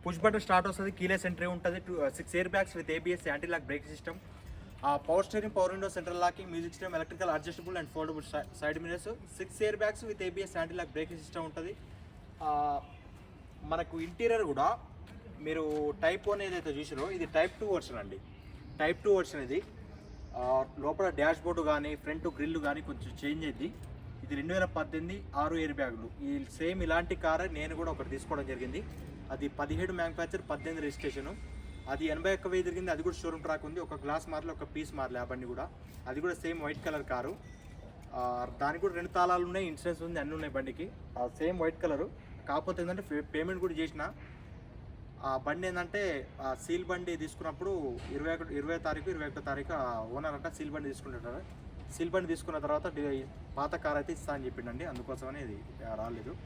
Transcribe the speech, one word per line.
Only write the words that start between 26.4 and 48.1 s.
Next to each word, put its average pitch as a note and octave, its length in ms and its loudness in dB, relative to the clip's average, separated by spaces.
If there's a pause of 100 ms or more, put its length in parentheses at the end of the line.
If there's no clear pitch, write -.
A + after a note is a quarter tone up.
సేమ్ F3+ 240 2
ఇలాంటి E3+ 320 4
కారే E3 340 2
నేను D#3+ 260 -2
కూడా E3 160 0
ఒకటి - 200 -4
తీసుకోవడం C#3 360 -2
జరిగింది. B2+ 380 -4 (460)
అది C3+ 180 -2
పదిహేడు D#3+ 440 0
మ్యానుఫ్యాక్చర్, E3+ 580 0
పద్దెనిమిది D3+ 360 -2
రిజిస్ట్రేషన్. C#3+ 500 -2 (540)
అది D#3+ 160 2
ఎనభై E3 280 4
ఒక్క F#3+ 140 -2
వెయ్యి F3+ 160 4
తిరిగింది. F3+ 260 0
అది D#3 120 2
కూడా E3+ 200 2
షోరూమ్ D#3+ 200 -2
ట్రాక్ D#3 220 0
ఉంది. D#3+ 160 -4
ఒక D#3 240 -6
గ్లాస్ D3+ 240 0
మారలే, D#3+ 240 -4
ఒక D3 240 -8
పీస్ D3+ 180 -6
మారలే. B2+ 260 -2
ఆ A#2+ 40 -2
బండి B2+ 220 -6
కూడా, B2 220 -4 (400)
అది C3 120 -2
కూడా E3+ 140 2
సేమ్ E3 280 -4
వైట్ D3 220 -2
కలర్ D3+ 180 0
కారు. C3 340 -2 (800)
ఆ, B2 320 0 (140)
దానికి D3+ 200 2
కూడా F#3 140 2
రెండు F3 140 -4
తాళాలు F3+ 360 6
ఉన్నాయి, F#3 220 0
ఇన్సూరెన్స్ E3 360 -2
ఉంది, E3+ 180 -2
అన్నీ D3 140 -2
ఉన్నాయి D3+ 200 -4
బండికి. C3+ 360 -2 (280)
ఆ, B2 100 2 (100)
సేమ్ F3 200 4
వైట్ D#3+ 240 2
కలర్. D3+ 180 4 (480)
కాకపోతే E3+ 340 2
ఏంటంటే F3+ 200 0
పే-, D3 220 -2
పేమెంట్ F3 360 0
కూడా F3 140 2
చేసిన. D#3 340 -2 (1160)
ఆ C3+ 220 2
బండి F3 220 2
ఏంటంటే, F3 600 0 (140)
ఆ C3 140 0 (100)
సీల్ F3+ 180 2
బండి F3+ 320 0
తీసుకున్నప్పుడు D#3 840 -2 (140)